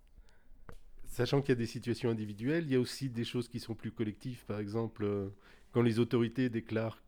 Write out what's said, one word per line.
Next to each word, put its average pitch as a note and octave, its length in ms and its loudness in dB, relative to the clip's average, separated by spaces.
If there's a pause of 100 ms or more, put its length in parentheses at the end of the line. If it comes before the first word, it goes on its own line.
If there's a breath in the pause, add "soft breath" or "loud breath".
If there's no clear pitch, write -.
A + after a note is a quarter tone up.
(1040 soft breath)
Sachant B2+ 360 2
qu'il C3+ 80 -2
y - 20 4
a B2+ 40 8
des A#2 100 0
situations A#2 440 -2
individuelles, A2+ 540 0
il C#3+ 80 -2
y C3 60 4
a - 20 6
aussi B2+ 300 -2
des A#2 160 -2
choses A#2+ 240 -4
qui A#2 100 -6
sont A2 160 -6
plus A2 160 -6
collectives. A#2 540 -6
Par G#2 160 -4
exemple, G#2+ 420 -2
euh, G2+ 240 0 (460 loud breath)
quand A#2+ 80 6
les A#2 180 6
autorités A#2+ 480 4
déclarent A2 600 -2